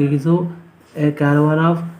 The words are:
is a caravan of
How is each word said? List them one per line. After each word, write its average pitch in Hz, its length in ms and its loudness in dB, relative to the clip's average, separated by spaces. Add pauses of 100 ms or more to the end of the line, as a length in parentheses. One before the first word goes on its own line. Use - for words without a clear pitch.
is 143 180 -2 (760)
a 151 40 2 (120)
caravan 151 400 2 (100)
of 170 80 0 (220)